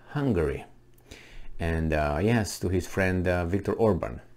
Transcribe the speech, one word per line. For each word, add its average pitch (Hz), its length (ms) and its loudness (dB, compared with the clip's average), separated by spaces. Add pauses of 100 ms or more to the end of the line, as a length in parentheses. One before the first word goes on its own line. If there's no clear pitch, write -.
Hungary. 87 560 0 (920)
And, 80 360 0
uh, 73 280 0
yes, 107 380 2
to 90 100 -2
his 90 160 0
friend, 92 420 0
uh, 87 180 2
Viktor 98 280 0
Orban. 98 460 2 (180)